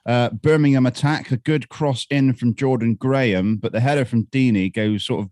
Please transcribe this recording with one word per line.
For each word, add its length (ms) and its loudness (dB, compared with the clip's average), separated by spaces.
Uh, 240 2
Birmingham 560 2
attack, 480 -2
a 60 -2
good 320 -2
cross 400 -4
in 240 2
from 200 0
Jordan 400 0
Graham, 640 0
but 160 -6
the 80 -2
header 240 0
from 220 -2
Deeney 460 0
goes 320 -2
sort 200 -4
of 80 -12